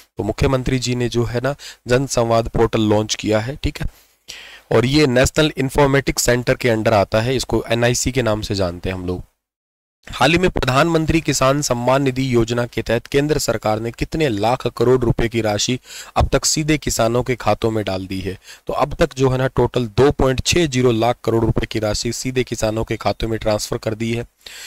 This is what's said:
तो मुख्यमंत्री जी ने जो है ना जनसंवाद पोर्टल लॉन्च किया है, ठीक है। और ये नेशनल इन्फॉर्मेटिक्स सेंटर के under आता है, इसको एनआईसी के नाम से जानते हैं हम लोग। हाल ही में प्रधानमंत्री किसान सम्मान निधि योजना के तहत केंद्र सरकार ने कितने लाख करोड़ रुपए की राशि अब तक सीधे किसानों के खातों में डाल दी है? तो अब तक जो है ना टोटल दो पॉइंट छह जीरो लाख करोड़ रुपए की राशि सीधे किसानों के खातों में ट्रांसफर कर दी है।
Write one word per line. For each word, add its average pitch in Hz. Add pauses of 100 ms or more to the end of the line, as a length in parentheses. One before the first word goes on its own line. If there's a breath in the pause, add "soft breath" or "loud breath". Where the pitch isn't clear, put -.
(180 loud breath)
तो 98
मुख्यमंत्री 131
जी 123
ने 120
जो 117
है 117
ना 135 (340 loud breath)
जनसंवाद 117
पोर्टल 113
लॉन्च 107
किया 107
है, 123
ठीक -
है। 147 (880 loud breath)
और 113
ये 147
नेशनल 139
इन्फॉर्मेटिक्स 139
सेंटर 123
के 127
under 110
आता 104
है, 127
इसको 113
एनआईसी 120
के 127
नाम 107
से 104
जानते 90
हैं 92
हम 92
लोग। 90 (880)
हाल 139
ही 175
में 180
प्रधानमंत्री 160
किसान 139
सम्मान 127
निधि 131
योजना 120
के 113
तहत 117
केंद्र 147
सरकार 110
ने 117
कितने 156
लाख 110
करोड़ 127
रुपए 117
की 113
राशि 107 (360 loud breath)
अब 123
तक -
सीधे 156
किसानों 117
के 120
खातों 110
में 110
डाल 95
दी 95
है? 95 (280 loud breath)
तो -
अब 131
तक -
जो 131
है 127
ना 131
टोटल 123
दो 123
पॉइंट 131
छह 175
जीरो 123
लाख 113
करोड़ 113
रुपए 110
की -
राशि 107
सीधे 127
किसानों 110
के 113
खातों 104
में 110
ट्रांसफर 107
कर 113
दी 113
है। 117 (420 loud breath)